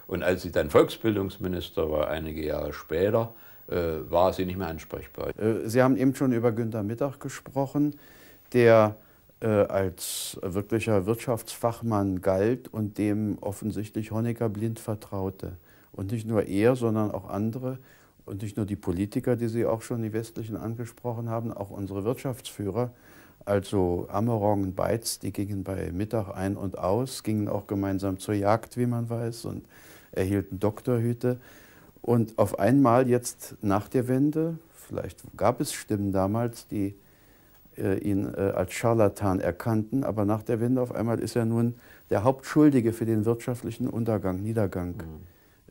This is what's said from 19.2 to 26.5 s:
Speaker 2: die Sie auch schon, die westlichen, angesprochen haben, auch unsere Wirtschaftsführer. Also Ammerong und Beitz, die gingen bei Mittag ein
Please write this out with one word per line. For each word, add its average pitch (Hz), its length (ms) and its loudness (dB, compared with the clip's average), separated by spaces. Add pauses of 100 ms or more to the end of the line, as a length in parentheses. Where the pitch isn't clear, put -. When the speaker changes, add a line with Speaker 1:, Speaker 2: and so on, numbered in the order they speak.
Speaker 2:
die 117 120 -2
Sie 113 180 -2
auch 113 160 0
schon, 117 200 -4
die 107 120 -4
westlichen, 113 440 -6
angesprochen 117 720 -8
haben, 113 220 -4
auch 98 180 -8
unsere 98 340 -6
Wirtschaftsführer. 120 880 -4 (540)
Also 95 640 2
Ammerong 104 520 2
und 95 120 -2
Beitz, 95 440 -2
die 101 120 -6
gingen 98 320 -4
bei 92 300 -4
Mittag 101 420 -4
ein 95 220 -2